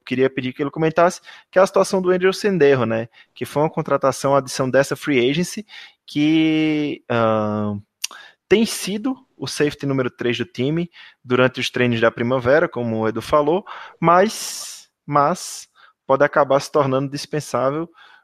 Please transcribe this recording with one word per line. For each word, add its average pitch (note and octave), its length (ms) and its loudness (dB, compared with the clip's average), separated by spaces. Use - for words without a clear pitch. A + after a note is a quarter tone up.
queria C3 240 0
pedir B2+ 240 -6
que - 100 -8
ele C#3+ 80 -4
comentasse, D#3+ 500 0
que - 80 0
é F#3 40 8
a F#3+ 40 6
situação F#3+ 360 0
do F3+ 80 2
Andrew F#3 220 2
Sendejo, C#3+ 520 2
né? A2+ 240 -2
Que - 100 -10
foi C#3+ 180 -2
uma D#3 80 0
contratação, C#3 640 0
a C#3 40 4
adição C3 320 -2
dessa C3+ 240 2
free C3 360 2
agency, F3 360 -4
que, D#3 1000 0
ah, G#2+ 680 0
tem G#3+ 180 4
sido A3 500 -6
o C#3 100 -8
safety D3 400 -4
número C3+ 240 0
três A#2+ 280 -4
do A#2+ 60 -6
time D#3 460 -4
durante B2 360 0
os A#2+ 100 -6
treinos B2 300 0
da A2+ 100 4
primavera, C3 580 0
como A#2 320 -6
o A2 80 -2
Edu A2 140 -4
falou, D#3 420 0
mas, - 880 0
mas D3 600 -2
pode C3+ 180 2
acabar C#3+ 360 2
se - 120 -8
tornando C#3 380 0
dispensável C#3+ 800 -4